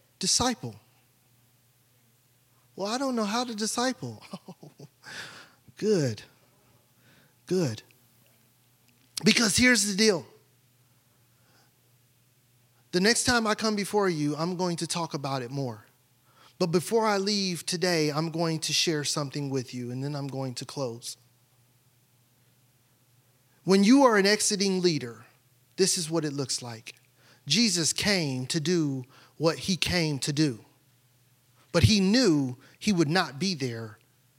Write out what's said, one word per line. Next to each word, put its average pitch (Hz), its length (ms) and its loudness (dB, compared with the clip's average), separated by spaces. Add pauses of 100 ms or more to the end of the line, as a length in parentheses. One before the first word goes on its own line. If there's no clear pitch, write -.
(200)
Disciple. 190 560 -2 (2000)
"Well, 190 120 -8
I 233 100 -4
don't 262 180 -2
know 226 80 0
how 226 220 -2
to 233 100 -8
disciple." 214 640 -4 (760)
<laughs> - 800 -20
Good. 156 440 0 (1300)
Good. 160 340 -2 (1400)
Because 220 320 4
here's 240 300 4
the 202 100 -4
deal. 190 300 2 (2750)
The 180 80 0
next 220 240 4
time 233 240 2
I 214 80 2
come 214 220 0
before 196 320 0
you, 151 260 -2
I'm 170 220 -4
going 175 200 -2
to 165 100 -8
talk 170 260 -6
about 139 280 -4
it 120 100 -10
more. 127 340 -6 (720)
But 185 100 0
before 214 380 2
I 208 120 2
leave 196 480 -2
today, 165 460 0
I'm 160 180 -2
going 160 300 -2
to 151 140 -6
share 151 320 0
something 143 440 -4
with 131 240 -6
you, 120 180 -10
and 131 120 -8
then 147 120 -6
I'm 143 120 -8
going 131 280 -6
to 131 100 -10
close. 120 500 -8 (2500)
When 196 220 4
you 269 180 8
are 226 140 6
an 190 80 4
exiting 196 560 2
leader, 127 440 -2 (540)
this 190 180 2
is 160 140 -6
what 165 140 -2
it 143 80 -6
looks 139 280 -6
like. 117 320 -14 (540)
Jesus 175 460 2
came 147 540 0
to 170 120 -2
do 147 460 -2 (320)
what 156 200 0
he 180 200 -4
came 156 420 0
to 151 140 -4
do, 139 260 0 (1120)
but 170 120 2
he 208 180 6
knew 185 560 4 (200)
he 214 140 0
would 165 160 4
not 151 320 -2
be 185 160 -2
there 113 420 -8 (420)